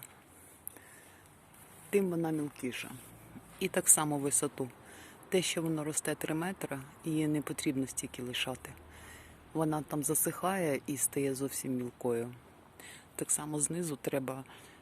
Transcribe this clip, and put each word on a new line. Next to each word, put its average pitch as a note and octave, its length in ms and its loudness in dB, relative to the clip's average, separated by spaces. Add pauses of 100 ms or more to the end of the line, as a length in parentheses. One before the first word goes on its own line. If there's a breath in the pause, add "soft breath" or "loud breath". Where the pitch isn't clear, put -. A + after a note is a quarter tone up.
(1900 loud breath)
тим G3 200 6
вона E3 220 2
мілкіша. D3 600 -4 (680)
І F#3+ 80 2
так F3 220 4
само D3+ 280 8
висоту. C#3 520 2 (600 loud breath)
Те, F#3 120 6
що - 200 0
воно D#3+ 220 2
росте D3+ 320 0
три - 180 0
метри, E3 460 -2 (260)
її D#3 220 4
не D3+ 140 4
потрібно C3+ 460 0
стільки - 340 -6
лишати. B2 480 -4 (840 loud breath)
Вона D#3 260 2
там D3+ 220 -2
засихає D#3+ 840 2
і C#3+ 100 -2
стає C#3 380 2
зовсім C3+ 400 -2
мілкою. B2 580 0 (840 loud breath)
Так - 160 -2
само D3+ 280 0
знизу D#3+ 420 0
треба, C3+ 420 -2 (380 loud breath)